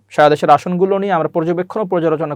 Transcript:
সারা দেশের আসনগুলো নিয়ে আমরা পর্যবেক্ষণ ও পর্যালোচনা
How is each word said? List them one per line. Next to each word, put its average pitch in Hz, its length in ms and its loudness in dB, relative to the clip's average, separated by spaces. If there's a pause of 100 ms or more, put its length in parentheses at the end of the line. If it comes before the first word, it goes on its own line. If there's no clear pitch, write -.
(140)
সারা 147 180 6
দেশের 156 240 4
আসনগুলো 180 460 -2
নিয়ে 196 160 0
আমরা 156 180 -2
পর্যবেক্ষণ 175 480 -4
ও - 80 -4
পর্যালোচনা 160 440 -2